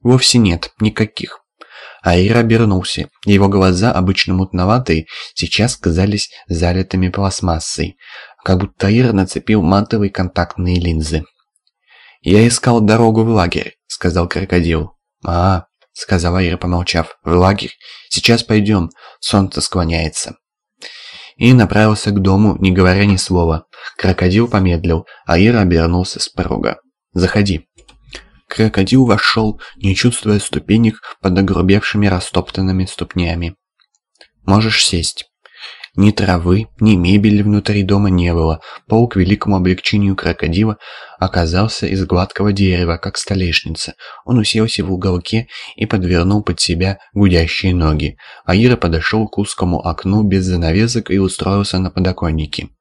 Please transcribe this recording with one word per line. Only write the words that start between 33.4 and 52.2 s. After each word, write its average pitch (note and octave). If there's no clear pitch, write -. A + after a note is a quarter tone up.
«Можешь A2
сесть». -
Ни G2+
травы, F#2
ни G#2+
мебели G2+
внутри G#2
дома G2+
не F2
было. D#2+
Пол, A2+
к -
великому G2
облегчению F#2+
крокодила, F#2+
оказался F#2
из F#2+
гладкого F#2
дерева, F2+
как -
столешница. F2
Он B2
уселся A2
в F#2+
уголке F#2
и A2
подвернул F2+
под F2
себя F#2
гудящие F2+
ноги. D#2
Аира A2+
подошёл F2
к -
узкому F#2
окну F#2+
без F#2+
занавесок F#2
и F#2+
устроился F#2+
на F#2
подоконнике. E2+